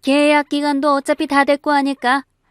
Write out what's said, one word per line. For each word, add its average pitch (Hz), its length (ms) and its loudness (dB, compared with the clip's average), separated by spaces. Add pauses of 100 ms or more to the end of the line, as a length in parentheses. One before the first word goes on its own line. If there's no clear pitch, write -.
계약 294 480 2
기간도 285 440 -2
어차피 294 320 -2
다 277 180 2
됐고 285 260 -2
하니까 277 540 0 (260)